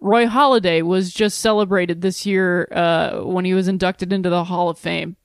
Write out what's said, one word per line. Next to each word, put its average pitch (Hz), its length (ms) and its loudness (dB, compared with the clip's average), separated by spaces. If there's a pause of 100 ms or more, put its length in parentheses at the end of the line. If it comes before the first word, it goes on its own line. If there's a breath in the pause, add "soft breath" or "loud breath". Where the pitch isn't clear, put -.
Roy 226 240 4
Halladay 226 560 2
was 180 320 0
just 214 240 -2
celebrated 190 640 0
this 185 240 -4
year, 185 460 0
uh, 170 500 0
when 185 240 -2
he 185 80 0
was 185 140 2
inducted 185 440 -2
into 190 180 0
the 175 160 0
Hall 175 240 -2
of 165 100 -8
Fame. 165 460 -8